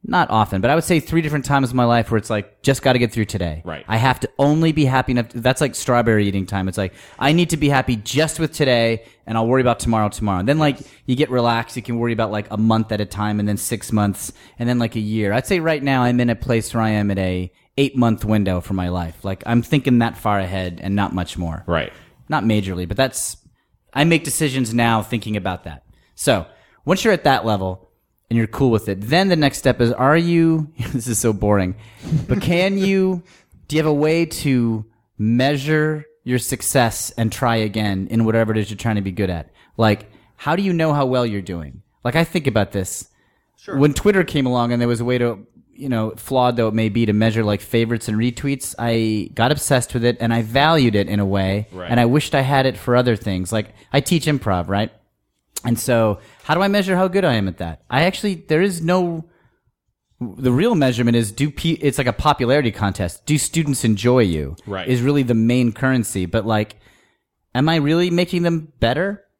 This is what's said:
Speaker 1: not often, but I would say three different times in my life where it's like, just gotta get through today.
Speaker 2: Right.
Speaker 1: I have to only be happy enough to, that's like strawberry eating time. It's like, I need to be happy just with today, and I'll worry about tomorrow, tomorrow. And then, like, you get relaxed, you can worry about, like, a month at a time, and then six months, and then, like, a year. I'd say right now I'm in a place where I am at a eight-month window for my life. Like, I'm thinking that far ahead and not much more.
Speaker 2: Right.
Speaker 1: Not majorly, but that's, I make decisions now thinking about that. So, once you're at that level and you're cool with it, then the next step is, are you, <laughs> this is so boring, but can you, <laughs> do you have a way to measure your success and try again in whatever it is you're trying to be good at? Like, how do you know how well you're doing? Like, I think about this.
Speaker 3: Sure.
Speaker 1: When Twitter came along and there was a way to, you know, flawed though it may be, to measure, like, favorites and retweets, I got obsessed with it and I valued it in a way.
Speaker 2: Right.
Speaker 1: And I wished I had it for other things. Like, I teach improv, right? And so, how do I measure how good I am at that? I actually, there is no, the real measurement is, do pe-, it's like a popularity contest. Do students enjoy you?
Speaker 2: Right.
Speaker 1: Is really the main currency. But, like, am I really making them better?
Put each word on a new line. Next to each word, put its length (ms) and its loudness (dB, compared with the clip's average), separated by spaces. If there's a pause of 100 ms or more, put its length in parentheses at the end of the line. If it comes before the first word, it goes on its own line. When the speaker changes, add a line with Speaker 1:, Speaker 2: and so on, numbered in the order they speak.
Speaker 1:
not 280 0
often, 320 0
but 100 2
I 40 4
would 100 0
say 160 2
three 200 0
different 220 -4
times 280 0
in 40 -6
my 80 4
life 260 2
where 80 0
it's 120 -4
like, 340 -6
just 180 2
gotta 180 4
get 120 2
through 140 0
today. 400 -6
Speaker 2:
Right. 200 -10
Speaker 1:
I 120 -2
have 240 4
to 80 -4 (100)
only 320 4
be 140 2
happy 260 0
enough 180 0
to, 120 -10
that's 180 0
like 160 0
strawberry 500 2
eating 200 -2
time. 240 -4
It's 80 -6
like, 160 -4 (260)
I 140 2
need 160 4
to 80 -2
be 100 0
happy 300 0
just 420 -2
with 140 -2
today, 500 2 (240)
and 100 -2
I'll 80 0
worry 140 2
about 220 2
tomorrow, 260 0
tomorrow. 320 -2
And 80 0
then, 100 2
like, 200 0 (280)
you 120 -2
get 120 0
relaxed, 460 0
you 80 -8
can 160 -6
worry 140 -2
about, 180 -2
like, 180 -6
a 60 -6
month 380 2
at 80 -2
a 40 -2
time, 360 -4
and 80 -2
then 80 -2
six 340 -6
months, 400 -2 (260)
and 120 -2
then, 100 0
like, 160 -2
a 60 -4
year. 320 -2
I'd 120 -2
say 140 0
right 240 -2
now 200 2
I'm 180 2
in 80 2
a 60 0
place 380 -2
where 80 0
I 100 2
am 200 0
at 80 0
a 320 -2 (240)
eight-month 480 2
window 380 0
for 140 -6
my 120 -2
life. 380 -6
Like, 200 -6
I'm 160 2
thinking 380 2
that 180 0
far 220 0
ahead 420 -4
and 140 -2
not 180 0
much 240 -6
more. 300 -6
Speaker 2:
Right. 240 -2 (380)
Speaker 1:
Not 160 -2
majorly, 420 0
but 80 -6
that's, 400 -4 (580)
I 120 4
make 180 2
decisions 500 -2
now 280 2
thinking 340 -6
about 300 -6
that. 180 -16 (320)
So, 300 0 (400)
once 180 0
you're 100 4
at 120 -2
that 200 4
level 420 -2 (420)
and 80 0
you're 100 2
cool 220 2
with 200 2
it, 120 -4
then 280 2
the 60 4
next 240 0
step 220 2
is, 100 4
are 260 2
you, 560 2
<laughs> 60 -18 (140)
this 140 -6
is 120 -2
so 140 2
boring, 420 2 (520)
but 140 0
can 360 0
you, 460 0 (220)
<laughs> 220 -20
do 80 -6
you 60 4
have 80 0
a 40 2
way 320 2
to 600 0 (320)
measure 880 0 (180)
your 140 0
success 800 0
and 140 0
try 240 0
again 560 -2
in 140 2
whatever 260 2
it 80 0
is 100 -4
you're 80 -8
trying 200 -2
to 40 0
be 100 -4
good 200 -2
at? 180 -8 (280)
Like, 340 2 (240)
how 200 -2
do 60 -2
you 120 0
know 200 2
how 140 2
well 180 2
you're 160 -4
doing? 400 -10 (220)
Like, 120 -2
I 80 4
think 220 -2
about 260 0
this. 360 -6 (500)
Speaker 3:
Sure. 200 -8
Speaker 1:
When 160 4
Twitter 300 2
came 220 -2
along 280 0
and 80 0
there 60 2
was 140 0
a 40 -2
way 120 0
to, 300 -2 (260)
you 160 -10
know, 220 -2
flawed 440 0
though 120 2
it 80 -2
may 140 2
be, 180 0
to 60 2
measure, 300 2
like, 180 0
favorites 460 -2
and 100 -2
retweets, 600 -4
I 560 -2
got 180 0
obsessed 440 0
with 100 0
it 140 2
and 140 0
I 100 0
valued 500 2
it 160 0
in 100 0
a 60 0
way. 460 -2
Speaker 2:
Right. 180 -12
Speaker 1:
And 100 2
I 60 4
wished 300 2
I 60 4
had 260 2
it 100 -2
for 180 0
other 200 4
things. 360 -4
Like, 220 -4 (180)
I 100 2
teach 240 0
improv, 420 0
right? 240 -2 (760)
And 120 0
so, 420 0 (240)
how 100 -2
do 80 2
I 80 2
measure 260 0
how 140 2
good 160 0
I 100 2
am 140 0
at 80 -10
that? 320 -10
I 140 0
actually, 320 -2
there 260 0
is 200 -2
no, 440 -2 (960)
the 320 -2
real 220 2
measurement 420 2
is, 160 0
do 180 -2
pe-, 200 -2 (100)
it's 160 0
like 100 0
a 60 0
popularity 580 2
contest. 540 -4
Do 120 2
students 460 -2
enjoy 360 2
you? 360 0 (100)
Speaker 2:
Right. 220 -8
Speaker 1:
Is 140 0
really 220 2
the 100 0
main 400 2
currency. 520 -2
But, 200 -4
like, 320 -2 (760)
am 140 2
I 80 2
really 340 2
making 340 0
them 360 -2
better? 460 -2 (140)